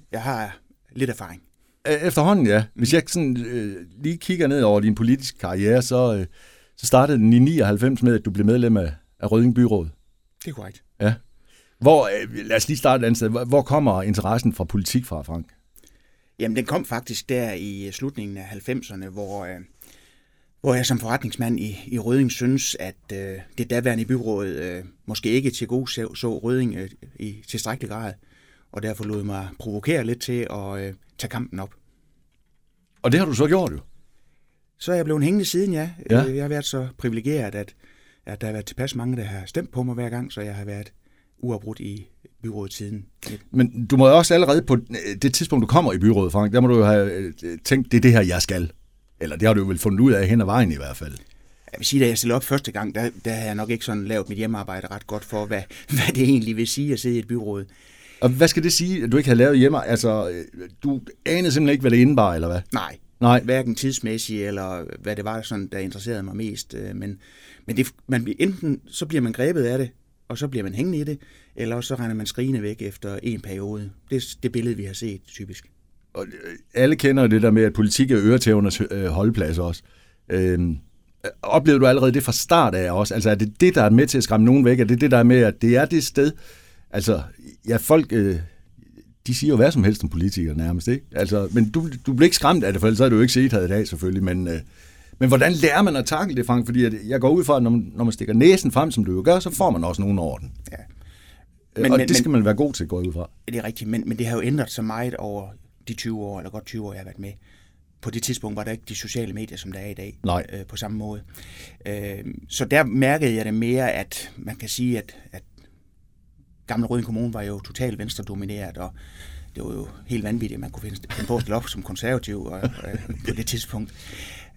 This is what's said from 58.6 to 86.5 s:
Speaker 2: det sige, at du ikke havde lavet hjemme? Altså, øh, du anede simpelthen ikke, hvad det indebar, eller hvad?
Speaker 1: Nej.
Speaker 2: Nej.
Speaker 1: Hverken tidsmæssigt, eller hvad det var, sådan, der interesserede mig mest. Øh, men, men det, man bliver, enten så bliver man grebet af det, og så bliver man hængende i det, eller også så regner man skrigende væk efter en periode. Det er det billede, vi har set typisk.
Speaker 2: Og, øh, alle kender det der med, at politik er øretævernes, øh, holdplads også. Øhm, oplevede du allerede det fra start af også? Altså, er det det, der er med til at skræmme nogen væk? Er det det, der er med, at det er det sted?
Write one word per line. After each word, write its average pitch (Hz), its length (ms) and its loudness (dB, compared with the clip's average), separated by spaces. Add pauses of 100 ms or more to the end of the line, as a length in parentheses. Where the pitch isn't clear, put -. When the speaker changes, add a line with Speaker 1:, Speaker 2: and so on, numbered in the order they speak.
Speaker 2:
det 170 100 2
sige, 175 300 0
at 117 80 -2
du 131 60 6
ikke 139 120 2
havde 120 80 6
lavet 135 220 6
hjemme? 135 260 4
Altså, 107 440 0
øh, 87 160 -8 (380)
du 139 180 -4 (240)
anede 170 260 0
simpelthen 143 220 4
ikke, 139 80 0
hvad 127 100 4
det 117 60 6
indebar, 123 380 6
eller 82 120 -2
hvad? 90 120 -4 (140)
Speaker 1:
Nej. 80 240 -6 (240)
Speaker 2:
Nej. 120 200 6
Speaker 1:
Hverken 123 340 0
tidsmæssigt, 110 720 -6
eller 92 360 -8 (180)
hvad 104 140 -6
det 101 100 -8
var, 110 160 -8
sådan, 101 260 -8
der 98 120 -10
interesserede 98 440 -8
mig 95 120 -10
mest. 104 380 -10
Øh, 101 220 -10
men, 98 240 -10 (480)
men 113 100 -6
det, 131 100 2 (200)
man 120 160 -2
bliver, 143 160 -6
enten 170 480 -2
så - 180 -10
bliver 151 160 -2
man 117 100 -2
grebet 143 320 -2
af 120 140 -2
det, 127 120 -4 (380)
og 117 100 -10
så 143 100 -6
bliver 127 160 -6
man 92 100 -8
hængende 156 260 -4
i 151 40 -4
det, 147 140 -6 (380)
eller 117 200 -6
også 120 120 -8
så 135 80 -6
regner 117 200 -4
man 107 100 -8
skrigende 123 360 -4
væk 104 200 -8
efter 101 420 -10
en 110 180 -6
periode. 101 480 -8 (200)
Det 135 80 -2
er 123 40 -4 (220)
det 127 80 -2
billede, 117 260 -4
vi 101 60 -10
har 98 100 -10
set 101 340 -10
typisk. - 420 -18 (440)
Speaker 2:
Og, 95 120 -8
øh, 87 300 -16 (180)
alle 131 220 4
kender 135 320 4
det 110 140 4
der 113 100 6
med, 110 120 6
at 107 100 2
politik 110 380 2
er 120 100 6
øretævernes, 107 600 4 (100)
øh, 98 140 -4
holdplads 90 540 0
også. 87 220 -4 (480)
Øhm, 90 480 0 (640)
oplevede 143 400 4
du 135 60 8
allerede 131 240 6
det 139 120 2
fra 127 80 -2
start 135 440 2
af 92 160 0
også? 98 220 -2
Altså, 107 160 2
er 107 60 4
det 104 260 -2
det, 180 140 6
der 131 80 6
er 104 60 6
med 123 180 8
til 139 100 0
at 120 60 2
skræmme 110 220 4
nogen 131 200 6
væk? 123 140 6
Er 120 40 4
det 120 180 2
det, 143 100 4
der 127 60 6
er 117 60 6
med, 123 200 8
at 104 180 0
det 117 160 6
er 143 80 4
det 113 180 0
sted? 143 280 2 (580)